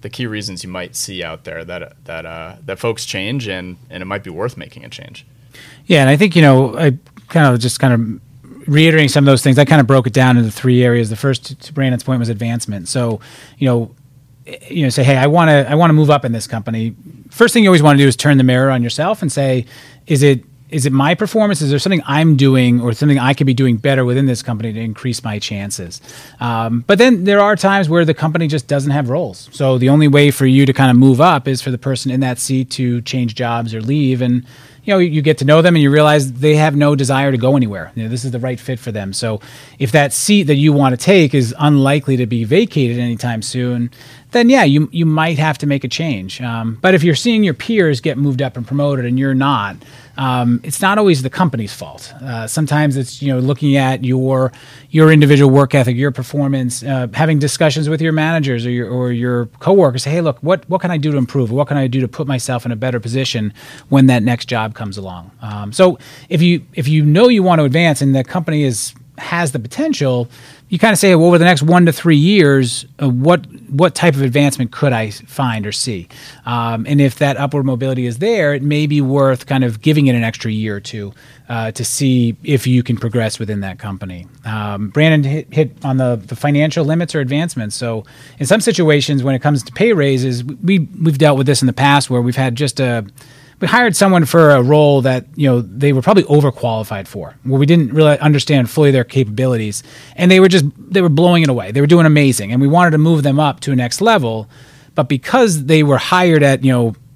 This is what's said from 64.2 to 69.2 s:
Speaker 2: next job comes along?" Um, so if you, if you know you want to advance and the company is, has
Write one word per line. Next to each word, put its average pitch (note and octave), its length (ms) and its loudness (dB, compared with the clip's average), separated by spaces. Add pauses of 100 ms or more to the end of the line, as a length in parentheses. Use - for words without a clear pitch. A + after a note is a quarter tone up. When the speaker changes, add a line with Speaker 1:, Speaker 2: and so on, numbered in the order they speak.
Speaker 2:
next A#2+ 240 -2
job A2 280 -6
comes G2+ 220 -12
along?" F#2 340 -16 (120)
Um, G#2 320 -10
so F3+ 240 2 (320)
if D3+ 100 0
you, F3 240 0 (100)
if C3+ 140 -4
you D#3 160 2
know F3 240 4
you A3 140 2
want F3+ 180 2
to D3+ 40 2
advance D3+ 360 0
and C#3 140 2
the C3 100 0
company D#3 400 -4
is, A#2+ 300 -6 (240)
has E3+ 340 -4